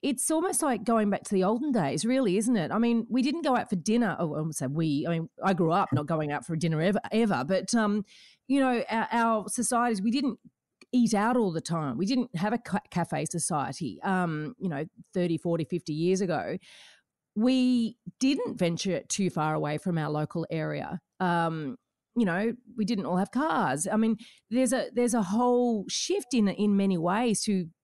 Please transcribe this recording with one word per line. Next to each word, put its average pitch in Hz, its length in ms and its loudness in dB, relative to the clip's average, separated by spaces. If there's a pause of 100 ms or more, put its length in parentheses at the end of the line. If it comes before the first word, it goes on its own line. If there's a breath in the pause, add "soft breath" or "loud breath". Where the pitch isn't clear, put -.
it's - 280 -2
almost 330 320 2
like 254 220 0
going 214 260 2
back - 140 -2
to - 100 -4
the 185 120 4
olden 240 260 0
days, 151 320 0
really, 233 340 2
isn't 226 200 2
it? 151 140 0
I 180 60 -2
mean, 233 320 2
we 254 120 0
didn't 302 220 0
go 262 120 2
out - 140 -2
for 196 80 -2
dinner. 208 420 0
Oh, 156 160 -2
I 151 60 -4
would 156 120 -4
say 139 140 -4
we. 151 400 0
I 170 40 -2
mean, 165 180 -2 (120)
I 196 120 2
grew 165 180 2
up 190 220 2
not 147 140 0
going 156 260 -2
out 147 120 -6
for 165 120 -4
dinner 160 240 0
ever, 190 180 2 (120)
ever. 196 360 0
But, 185 260 -2
um, 214 300 2 (440 loud breath)
you 277 120 2
know, 254 300 2
our, 220 240 -2
our 226 340 2
societies, 233 540 0
we 220 100 2
didn't 262 280 -2 (520)
eat 240 220 4
out 214 240 2
all 208 160 2
the 160 80 -2
time. 151 360 -2
We 180 80 0
didn't 247 300 -2
have 196 160 0
a 233 60 0
ca-, - 240 -4 (100)
cafe 160 340 -2
society, 147 760 -4
um, 170 560 -2
you 190 80 -4
know, 151 180 -4 (280)
thirty, 175 240 0
forty, 170 260 -2
fifty 160 300 -4
years 175 260 2
ago. 156 380 -2 (800 loud breath)
We 247 600 2 (220)
didn't 302 400 0
venture 170 480 0
too 190 220 0
far 156 260 -2
away 151 220 -2
from 170 200 -2
our 147 120 -2
local 151 420 -2
area. 156 480 -6 (200)
Um, 165 580 -2 (400)
you 233 80 4
know, 196 280 0 (240)
we 220 80 0
didn't 196 200 -2
all 175 120 0
have 196 140 0
cars. 214 600 0
I 214 60 2
mean, 220 200 2 (320 loud breath)
there's 247 220 2
a, 240 220 0
there's 233 200 2
a 233 80 2
whole 240 680 2
shift - 440 -4
in, 220 140 4
in 202 300 2
many 196 200 2
ways 202 460 0
to 107 220 0 (180)